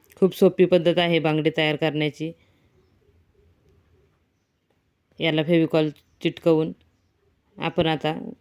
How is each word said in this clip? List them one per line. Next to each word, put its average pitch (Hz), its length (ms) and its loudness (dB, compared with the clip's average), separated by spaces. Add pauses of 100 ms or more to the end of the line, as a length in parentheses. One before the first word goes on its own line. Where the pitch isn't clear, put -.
(160)
खूप 185 200 0
सोपी 185 280 4
पद्धत 170 340 2
आहे 170 200 2
बांगडी 156 380 0
तयार 156 200 0
करण्याची. 151 560 -4 (3000)
याला 156 220 0
फेविकॉल 160 460 0 (340)
चिटकवून 165 500 0 (840)
आपण 165 280 -2
आता 160 440 -6 (100)